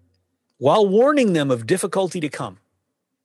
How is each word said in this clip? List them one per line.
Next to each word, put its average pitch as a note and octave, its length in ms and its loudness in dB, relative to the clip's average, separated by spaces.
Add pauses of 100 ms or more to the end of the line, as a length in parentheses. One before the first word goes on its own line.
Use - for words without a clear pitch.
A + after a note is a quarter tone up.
(580)
while F#3 280 2
warning A#3 460 2
them C#3+ 180 0
of A#2 160 -4
difficulty F#3 540 -2
to D3 80 -6
come, G#2 300 -12 (680)